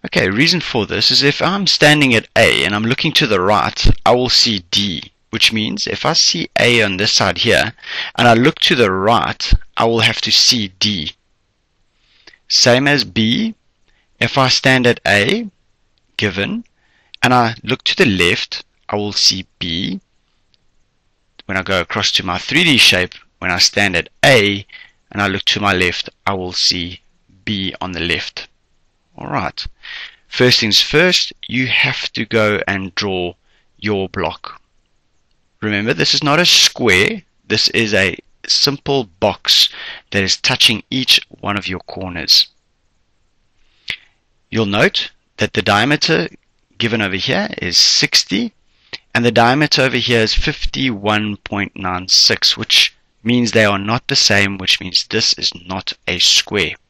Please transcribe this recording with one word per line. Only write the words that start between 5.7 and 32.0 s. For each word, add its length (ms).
if 200
I 80
see 340
A 240
on 140
this 160
side 240
here 380
and 120
I 60
look 280
to 140
the 160
right, 640
I 80
will 160
have 220
to 100
see 360
D. 320
Same 400
as 160
B, 500
if 200
I 100
stand 380
at 200
A, 440
given, 480
and 120
I 280
look 220
to 100
the 120
left, 580
I 80
will 160
see 340
B. 420
When 140
I 40
go 200
across 300
to 120
my 140
three 260
D 140
shape, 360
when 120
I 80
stand 380
at 120
A 400
and 80
I 60
look 160
to 180
my 140
left, 340
I 60
will 200
see 500
B 380
on 100
the 80
left. 480
All 100
right. 400
First 320
things 200
first, 540
you 200
have 460